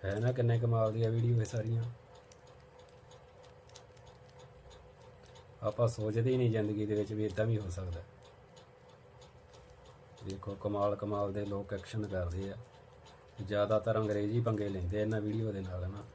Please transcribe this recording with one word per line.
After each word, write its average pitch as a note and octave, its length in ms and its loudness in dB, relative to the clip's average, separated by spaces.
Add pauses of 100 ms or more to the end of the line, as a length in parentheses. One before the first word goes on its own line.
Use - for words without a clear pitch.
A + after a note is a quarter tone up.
ਹੈ G2 160 0
ਨਾ A#2+ 120 2
ਕਿੰਨੇ A#2 260 4
ਕਮਾਲ A2+ 340 4
ਦੀਆਂ A2+ 180 2
ਵੀਡੀਓ A#2 300 2
ਇਹ A2 40 2
ਸਾਰੀਆਂ। A2+ 380 -2 (3750)
ਆਪਾਂ A2+ 260 2
ਸੋਚਦੇ A2+ 420 2
ਹੀ B2+ 60 4
ਨਹੀਂ B2 140 6
ਜ਼ਿੰਦਗੀ G#2+ 360 2
ਦੇ G#2+ 80 2
ਵਿੱਚ G#2 180 0
ਵੀ G#2+ 120 0
ਇੱਦਾਂ G#2+ 220 0
ਵੀ A2+ 120 2
ਹੋ F#2+ 120 -6
ਸਕਦਾ। F2+ 320 -8 (2250)
ਦੇਖੋ, G2 300 -6
ਕਮਾਲ G2+ 420 0
ਕਮਾਲ G2+ 360 -2
ਦੇ G#2 120 -2
ਲੋਕ G2+ 300 -6
ਐਕਸ਼ਨ G#2 340 -6
ਕਰਦੇ F#2+ 420 -2
ਆ। F#2+ 60 -10 (840)
ਜ਼ਿਆਦਾਤਰ G#2 580 2
ਅੰਗਰੇਜ਼ੀ G#2 420 2
ਪੰਗੇ G#2+ 280 0
ਲੈਂਦੇ F#2+ 300 -2
ਆ - 20 2
ਇਹਨਾਂ G#2+ 200 0
ਵੀਡੀਓ G#2+ 320 -2
ਦੇ G2 80 -4
ਨਾਲ F#2 280 -4
ਨਾ। G#2 160 -8 (100)